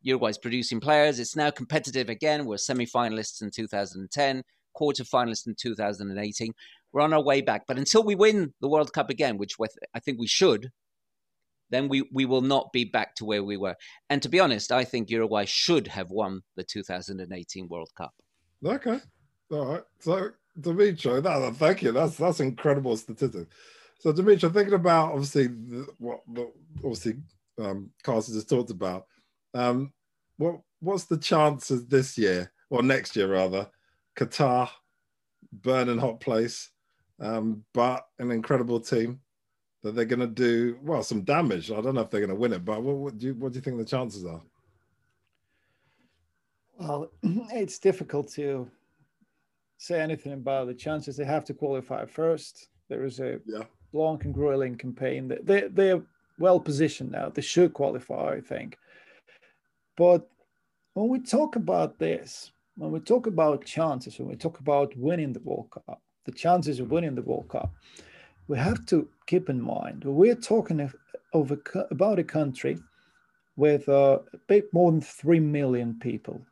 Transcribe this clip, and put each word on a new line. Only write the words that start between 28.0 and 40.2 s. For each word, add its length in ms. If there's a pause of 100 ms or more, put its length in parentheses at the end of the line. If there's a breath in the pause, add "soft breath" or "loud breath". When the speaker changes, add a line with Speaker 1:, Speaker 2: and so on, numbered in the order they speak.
Speaker 2:
Carson 320
just 160
talked 220
about, 340 (480)
um, 400 (440)
what, 240 (180)
what's 240
the 140
chances 680
this 320
year, 340 (200)
or 100
next 340
year, 180
rather, 360 (480)
Qatar, 500 (840)
burning 460
hot 200
place, 520 (480)
um, 520
but 360 (100)
an 140
incredible 480
team, 400 (640)
that 100
they're 120
gonna 200